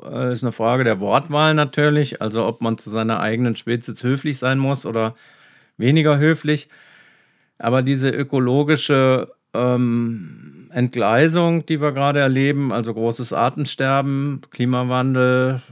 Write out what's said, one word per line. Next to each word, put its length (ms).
äh, 280
ist 120
eine 80
Frage 320
der 180
Wortwahl 540
natürlich, 680
also 240
ob 160
man 160
zu 140
seiner 280
eigenen 360
Spezies 480
höflich 340
sein 220
muss 260
oder 300
weniger 420
höflich. 500
Aber 240
diese 300
ökologische, 1200
ähm, 1160
Entgleisung, 960
die 160
wir 120
gerade 260
erleben, 520
also 220
großes 400
Artensterben, 1080
Klimawandel, 1120